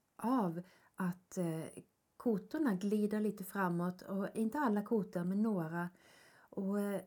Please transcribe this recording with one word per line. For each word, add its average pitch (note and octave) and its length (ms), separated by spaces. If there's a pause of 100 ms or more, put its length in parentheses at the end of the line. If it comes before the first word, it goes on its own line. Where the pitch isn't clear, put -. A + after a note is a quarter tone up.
(160)
av G3+ 460 (320)
att, - 440
eh, D#3+ 260 (520)
kotorna A#3 580
glider G#3 460
lite G#3+ 240
framåt, F3+ 580
och G3 320
inte A3 240
alla G#3+ 240
kotor, G3+ 420
men F#3+ 180
några. F3 460 (520)
Och, G3+ 400
eh, G3+ 260